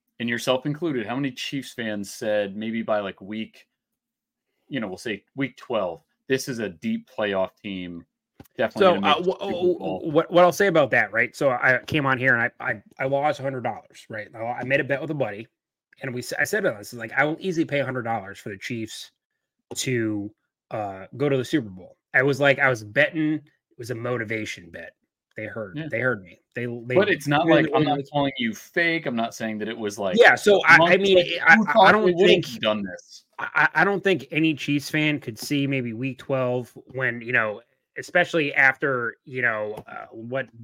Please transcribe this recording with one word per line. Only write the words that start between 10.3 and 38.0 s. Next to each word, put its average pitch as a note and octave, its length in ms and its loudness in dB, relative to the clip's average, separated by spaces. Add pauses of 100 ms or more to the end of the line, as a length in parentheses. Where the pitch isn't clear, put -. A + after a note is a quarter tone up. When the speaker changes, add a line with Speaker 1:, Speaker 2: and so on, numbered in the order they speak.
Speaker 2:
what F3 140 8
I'll F3 80 6
say G3+ 140 2
about D#3+ 240 4
that, A2 220 2
right? A#2 220 0
So C#3+ 160 0
I B2+ 360 2
came D3+ 180 -2
on C3 140 2
here B2+ 160 2
and A#2 80 2
I, A#2 80 -2 (200)
I, G#2+ 120 -8 (160)
I C#3 80 -4
lost C#3 340 -2
a - 20 -12
hundred C3 220 -6
dollars, - 460 -10
right? A2 240 -12
I, A2+ 40 -18
I B2 260 -6
made C3+ 160 0
a D3 40 -2
bet C3+ 160 -2
with D3+ 100 -8
a D#3+ 40 -6
buddy, A2+ 320 -6 (560)
and C3 100 -8
we B2 80 -8
s-, - 180 -10
I D3 60 2
said G3+ 200 -2
to D#3 80 0
him, G#2 60 -10
"This G#2+ 140 -16
is A#2+ 60 -14
like, A2+ 140 -12
I C3+ 120 2
will D#3+ 160 -2
easily E3+ 240 -2
pay C#3+ 160 -2
a C3 40 0
hundred B2+ 180 -6
dollars G#2 360 -6
for - 120 -12
the G2 80 -12
Chiefs - 540 -10 (640)
to, G#2+ 540 -2 (400)
uh, G2 360 -8 (100)
go C#3 140 0
to C3+ 80 2
the B2 60 -2
Super B2 260 -2
Bowl." F#2 260 -18 (160)
I C3 100 4
was C3+ 160 2
like, C#3 200 6
I C#3 100 4
was A2+ 160 -2
betting, D3+ 500 0
it - 440 -12
was A#2 120 -10
a B2 40 -4
motivation A2+ 760 -6
bet. E2+ 240 -16 (420)
They G#2+ 100 -10
heard, G#2+ 320 -10
Speaker 1:
Yeah. D#3+ 120 -6
Speaker 2:
they A2+ 100 -4
heard B2 220 0
me. - 200 -20 (120)
They, B2 120 -6
they A#2+ 300 -4
Speaker 1:
But G3+ 120 4
it's D3 180 -2
not D3 200 2
Speaker 2:
they E3 60 6
Speaker 1:
like, D#3+ 220 6
I'm C#3+ 100 4
not D3 80 2
Speaker 2:
really C#3+ 200 -4
Speaker 1:
calling C#3 240 0
you A#2 160 -2
fake. E3 540 -2
I'm B2 100 -4
not A#2 180 -4
saying A2 240 -6
that G#2 100 -6
it A2 100 -8
was, G#2 200 -4
like, G2 220 0
Speaker 2:
Yeah, E3 140 8
so G3 320 4
I, D#3+ 80 10
I E3 40 12
Speaker 1:
months, F3+ 240 6
Speaker 2:
mean, G3 140 6
Speaker 1:
like, F3 100 6 (200)
Speaker 2:
I, E3 100 10
Speaker 1:
who A3 100 6
Speaker 2:
I, - 40 -2
I - 20 0
Speaker 1:
thought F#3+ 200 8
Speaker 2:
don't G#3+ 120 4
Speaker 1:
they F#3 80 4
wouldn't F3 320 6
Speaker 2:
think - 20 -12
Speaker 1:
have - 140 -12
done G#2+ 220 0
this? - 420 -14 (140)
Speaker 2:
I, - 160 -6
I, D3+ 140 4 (120)
I E3+ 40 6
don't G3 200 0
think F3+ 280 2
any D#3+ 220 2
Chiefs C#3+ 360 -4
fan D3+ 280 0
could A#2 200 -12
see C#3+ 280 -2
maybe B2+ 280 -4
week B2+ 240 -8
twelve B2+ 580 -4 (160)
when, B2 300 -4
you A#2 100 -10
know, A2 300 0 (340)
especially D#3+ 580 0